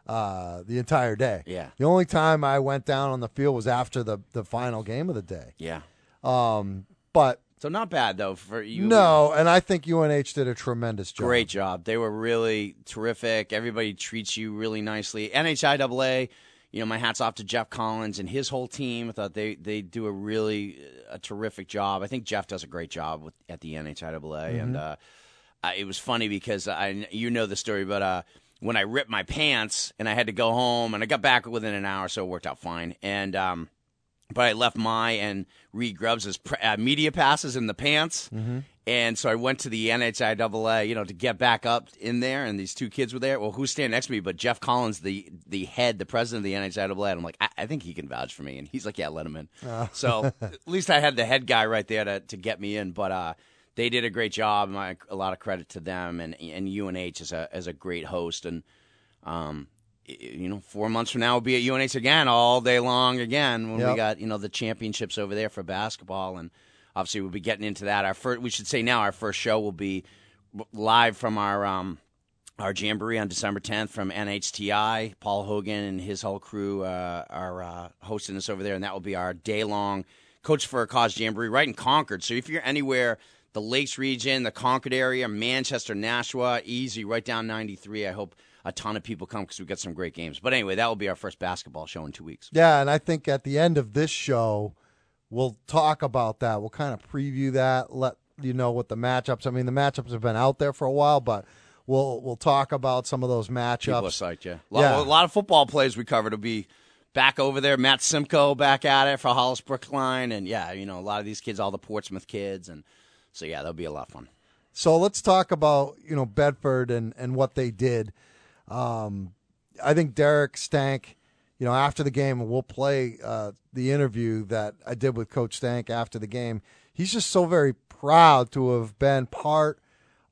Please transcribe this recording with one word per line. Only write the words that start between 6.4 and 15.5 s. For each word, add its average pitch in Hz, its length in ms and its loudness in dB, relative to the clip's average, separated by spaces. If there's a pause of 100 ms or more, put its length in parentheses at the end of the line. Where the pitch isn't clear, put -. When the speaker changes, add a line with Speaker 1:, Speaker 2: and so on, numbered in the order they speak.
Speaker 1:
but 135 280 6 (180)
Speaker 2:
So 147 100 -6
not 202 200 -4
bad, 120 280 0
though, 95 180 -2
for 107 260 -10
you. 113 240 -4
Speaker 1:
No, 165 500 8
and 160 140 6
I 175 100 8
think 170 280 0
U 165 140 4
N 151 100 4
H 143 220 0
did 135 140 0
a 123 80 -2
tremendous 117 560 -4
job. 110 140 -6
Speaker 2:
Great 120 220 4
job. 92 380 -4
They 110 120 -2
were 113 140 0
really 110 640 0 (100)
terrific. 113 680 -2
Everybody 110 400 -2
treats 110 440 -6
you 110 160 -6
really 110 280 -4
nicely. 107 520 -4
N 151 140 2
H 151 160 0